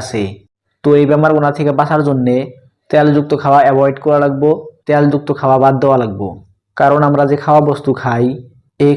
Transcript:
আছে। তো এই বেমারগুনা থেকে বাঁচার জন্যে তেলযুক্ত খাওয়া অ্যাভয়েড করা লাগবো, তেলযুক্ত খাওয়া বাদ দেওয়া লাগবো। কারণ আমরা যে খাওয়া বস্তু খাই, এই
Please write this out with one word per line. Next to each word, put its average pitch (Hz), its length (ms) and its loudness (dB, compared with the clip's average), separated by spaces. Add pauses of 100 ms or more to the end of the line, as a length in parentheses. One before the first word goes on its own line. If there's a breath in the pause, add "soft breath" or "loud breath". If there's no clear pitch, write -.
আছে। 113 220 -6 (640)
তো 147 40 0 (100)
এই 147 120 4
বেমারগুনা 151 460 2
থেকে 147 220 -2
বাঁচার 147 300 0
জন্যে 127 280 0 (540)
তেলযুক্ত 147 420 2 (100)
খাওয়া 143 220 4
অ্যাভয়েড 139 400 0
করা 147 200 2
লাগবো, 143 260 0 (360)
তেলযুক্ত 147 420 0 (120)
খাওয়া 131 220 2
বাদ 135 200 2
দেওয়া 135 200 2
লাগবো। 101 260 -8 (480)
কারণ 143 320 2
আমরা 143 220 0
যে 143 140 0
খাওয়া 151 240 2
বস্তু 139 220 -2 (100)
খাই, 120 240 -2 (560)
এই 143 160 2